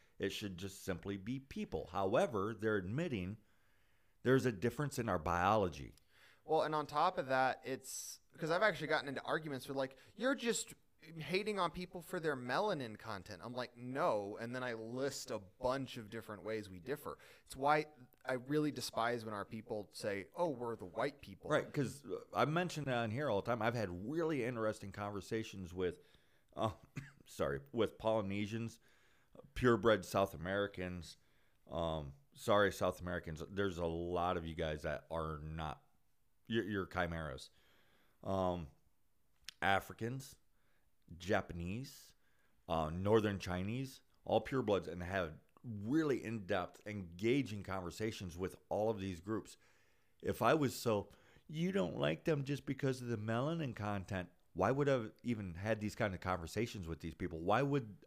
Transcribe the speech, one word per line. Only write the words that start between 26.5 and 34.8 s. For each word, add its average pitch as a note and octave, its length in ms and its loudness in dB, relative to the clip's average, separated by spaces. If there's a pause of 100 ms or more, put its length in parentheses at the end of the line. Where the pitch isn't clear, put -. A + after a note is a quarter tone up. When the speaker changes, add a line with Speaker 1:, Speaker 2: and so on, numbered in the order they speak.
Speaker 1:
uh, G#2+ 160 0 (240)
<coughs> - 300 -14
sorry, C#2+ 340 -2 (120)
with A2 280 2
Polynesians, G#2+ 800 -2 (760)
purebred A2+ 520 6
South G2 280 2
Americans. F2+ 840 -4 (540)
Um, D#2+ 420 -2 (200)
sorry, G2+ 380 6
South F#2 280 0
Americans. E2+ 500 -6
There's G2 280 -2
a E2+ 80 0
lot E2+ 520 0
of E2+ 80 -4
you E2 100 -4
guys D#2 280 -2